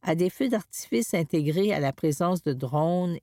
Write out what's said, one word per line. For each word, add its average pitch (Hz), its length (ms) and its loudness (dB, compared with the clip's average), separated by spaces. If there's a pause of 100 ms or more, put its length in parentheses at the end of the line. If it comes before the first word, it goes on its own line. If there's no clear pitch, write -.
À 165 120 0
des 175 160 2
feux - 180 -2
d'artifice - 680 -2
intégrés 165 580 2
à 160 80 0
la 135 120 0
présence 170 500 0
de 151 100 -2
drones 160 720 0